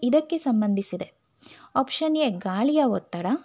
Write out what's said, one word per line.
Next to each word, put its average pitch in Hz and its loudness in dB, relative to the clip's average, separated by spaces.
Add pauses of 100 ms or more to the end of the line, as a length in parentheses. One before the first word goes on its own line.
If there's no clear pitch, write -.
ಇದಕ್ಕೆ 302 2
ಸಂಬಂಧಿಸಿದೆ. 202 -2 (580)
ಆಪ್ಷನ್ 311 0
ಎ 285 2
ಗಾಳಿಯ 208 0
ಒತ್ತಡ 185 -2 (200)